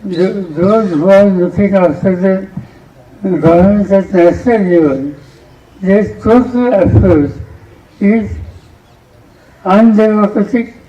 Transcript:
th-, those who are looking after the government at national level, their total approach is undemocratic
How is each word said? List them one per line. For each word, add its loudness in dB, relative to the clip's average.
th-, -4
those 0
who 0
are 6
looking 0
after 0
the -8
government 2
at 0
national 2
level, -2
their -2
total 0
approach 2
is -2
undemocratic 0